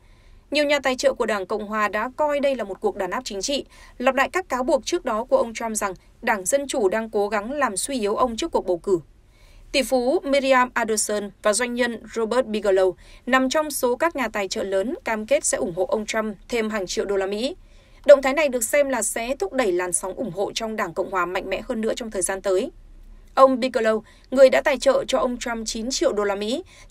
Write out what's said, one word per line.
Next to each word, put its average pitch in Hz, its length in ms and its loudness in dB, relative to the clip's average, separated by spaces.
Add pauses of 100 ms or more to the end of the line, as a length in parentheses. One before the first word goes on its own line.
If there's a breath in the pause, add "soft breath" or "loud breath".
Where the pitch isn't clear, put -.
(520 soft breath)
Nhiều 294 140 4
nhà 285 140 2
tài 269 160 0
trợ 262 180 2
của 240 120 -2
Đảng 208 200 -2
Cộng 214 220 -6
hòa 208 200 0
đã 214 280 -2
coi 294 240 0
đây 277 160 2
là 233 80 -6
một 196 160 -8
cuộc 196 160 -2
đàn 190 160 -4
áp 226 140 -4
chính 196 160 -8
trị, 185 240 -4 (320 loud breath)
lặp 254 180 2
lại 262 180 2
các 359 160 -2
cáo 262 140 -2
buộc 262 220 0
trước 349 200 -2
đó 220 180 -2
của - 140 2
ông 226 160 0
Trump 220 240 -6
rằng 202 160 -4 (280 soft breath)
Đảng 220 240 -2
Dân 277 220 0
Chủ 233 220 0
đang 226 200 -2
cố 202 200 0
gắng 208 220 -4
làm 262 260 -2
suy 277 220 -4
yếu 208 160 0
ông 233 220 0
trước 330 140 -4
cuộc 208 140 0
bầu 180 120 0
cử. 175 220 0 (720 soft breath)
Tỷ 277 120 2
phú 254 400 2
Miriam 262 500 4
Anderson 208 560 -2 (140)
và 208 100 2
doanh 240 200 -2
nhân 240 300 -2 (120)
Robert 226 320 0
Bigelow 190 460 2 (320 loud breath)
nằm 262 240 2
trong 311 220 -2
số 247 240 0
các 320 200 -2
nhà 254 120 -4
tài 208 200 -4
trợ 214 160 -6
lớn 196 300 -2 (100)
cam 220 220 -6
kết 285 200 0
sẽ - 120 -2
ủng 208 180 -4
hộ 180 100 0
ông 214 200 -2
Trump 214 320 -4 (120)
thêm 220 200 -2
hàng 208 180 -4
triệu 196 180 -4
đô 202 100 -2
la 196 120 0
Mỹ. 226 280 -4 (500 soft breath)
Động 277 160 10
thái 269 120 0
này 302 160 2
được 247 140 -2
xem 285 260 2
là 247 120 -2
sẽ 233 340 -4
thúc 381 180 -6
đẩy 254 180 2
làn 180 220 -2
sóng 185 200 -4
ủng 220 180 -6
hộ 190 200 -4
trong 220 240 -6
Đảng 196 180 -4
Cộng 185 180 -4
hòa 185 140 0
mạnh 180 240 -6
mẽ 196 200 -4
hơn 226 120 -4
nữa 220 140 -2
trong 226 160 -10
thời 196 100 -4
gian 190 200 -4
tới. 202 300 0 (640)
Ông 269 260 8
Bigelow, 226 420 0 (300 soft breath)
người 262 180 8
đã 262 120 4
tài 285 160 0
trợ 269 300 2
cho 262 120 0
ông 247 180 -2
Trump 226 300 -8
chín 226 240 -6
triệu 269 220 0
đô 208 100 0
la 202 120 0
Mỹ, 220 280 -4 (280 loud breath)